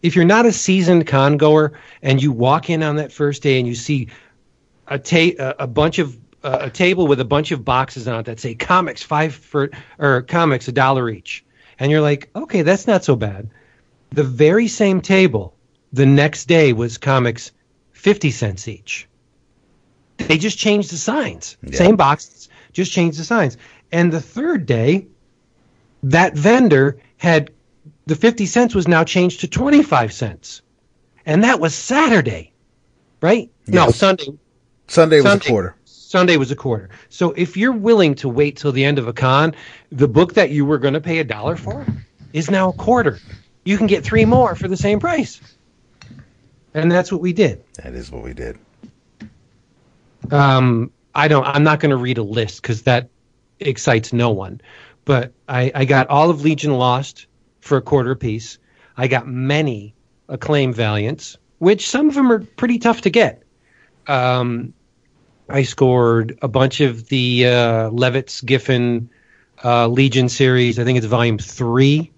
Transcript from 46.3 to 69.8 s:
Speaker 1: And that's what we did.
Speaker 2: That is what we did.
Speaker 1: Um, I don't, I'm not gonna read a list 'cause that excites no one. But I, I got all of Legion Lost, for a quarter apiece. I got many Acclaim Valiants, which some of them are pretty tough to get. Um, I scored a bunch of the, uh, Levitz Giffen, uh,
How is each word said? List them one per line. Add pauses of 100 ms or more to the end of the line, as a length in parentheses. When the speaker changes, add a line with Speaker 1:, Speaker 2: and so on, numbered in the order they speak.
Speaker 1:
And
that's
what
we
did. (180)
Speaker 2:
That
is
what
we
did. (1700)
Speaker 1:
Um, (240)
I
don't,
I'm
not
gonna
read
a
list
'cause
that (520)
excites
no
one. (460)
But (160)
I,
I
got
all
of
Legion
Lost, (340)
for
a
quarter
apiece. (400)
I
got
many (320)
Acclaim
Valiants, (220)
which
some
of
them
are
pretty
tough
to
get. (640)
Um, (760)
I
scored
a
bunch
of
the,
uh,
Levitz
Giffen, (540)
uh,